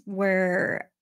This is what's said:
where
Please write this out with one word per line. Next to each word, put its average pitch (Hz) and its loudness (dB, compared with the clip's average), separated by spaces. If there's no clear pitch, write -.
where 190 0